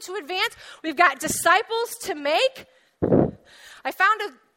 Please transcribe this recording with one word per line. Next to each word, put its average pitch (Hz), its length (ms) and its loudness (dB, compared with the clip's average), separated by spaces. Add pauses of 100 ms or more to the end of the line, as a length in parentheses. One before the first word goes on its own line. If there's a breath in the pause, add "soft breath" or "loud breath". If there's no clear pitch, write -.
to 370 100 -12
advance. 381 420 -4 (260 loud breath)
We've 320 140 -6
got 285 240 2
disciples 440 680 0 (140)
to 381 100 -6
make. 311 500 0 (1200 loud breath)
I 269 60 -6
found 415 300 2
a 403 120 -8 (240)